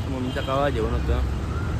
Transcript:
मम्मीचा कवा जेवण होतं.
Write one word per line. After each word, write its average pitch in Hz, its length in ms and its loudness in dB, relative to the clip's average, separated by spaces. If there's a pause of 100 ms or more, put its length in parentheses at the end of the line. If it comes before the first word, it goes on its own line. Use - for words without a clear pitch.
मम्मीचा 131 320 -2
कवा 139 300 2
जेवण 113 200 2
होतं. - 300 2 (600)